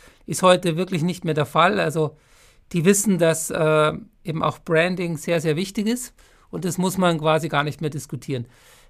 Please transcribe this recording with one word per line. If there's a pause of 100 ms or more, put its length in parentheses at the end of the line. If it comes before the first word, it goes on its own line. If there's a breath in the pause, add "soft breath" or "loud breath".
(260 soft breath)
ist
heute
wirklich
nicht
mehr
der
Fall.
Also (560 soft breath)
die
wissen,
dass,
äh, (300)
eben
auch
Branding
sehr,
sehr
wichtig
ist (360 soft breath)
und
das
muss
man
quasi
gar
nicht
mehr
diskutieren. (420 soft breath)